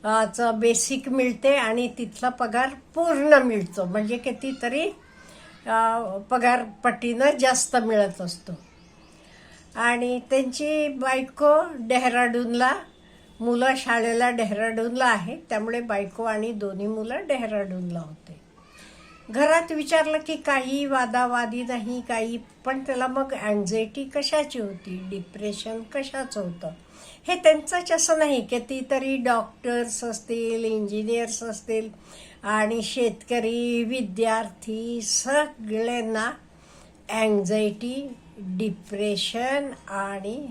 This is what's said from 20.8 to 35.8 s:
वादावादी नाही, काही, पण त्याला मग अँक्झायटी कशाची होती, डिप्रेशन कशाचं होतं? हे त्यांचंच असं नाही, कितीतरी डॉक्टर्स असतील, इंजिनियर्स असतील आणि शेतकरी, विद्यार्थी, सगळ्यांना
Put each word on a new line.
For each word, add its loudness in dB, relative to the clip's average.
वादावादी 0
नाही, -6
काही, -4
पण -2
त्याला -2
मग -2
अँक्झायटी -2
कशाची -2
होती, -8
डिप्रेशन -8
कशाचं -6
होतं? -8
हे 2
त्यांचंच 4
असं 2
नाही, 2
कितीतरी -2
डॉक्टर्स -2
असतील, -4
इंजिनियर्स -2
असतील -4
आणि 2
शेतकरी, 0
विद्यार्थी, -2
सगळ्यांना -2